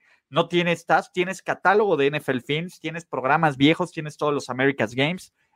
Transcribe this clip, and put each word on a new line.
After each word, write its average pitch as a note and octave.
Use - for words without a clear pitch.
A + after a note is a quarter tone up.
no E3
tienes, F3
estás, D#3+
tienes F3+
catálogo F#3+
de C#3
N D3
F C#3+
L B2+
Films, E3
tienes D#3+
programas C#3+
viejos, D#3+
tienes D3+
todos D3
los C3+
America's B2+
Games, D3+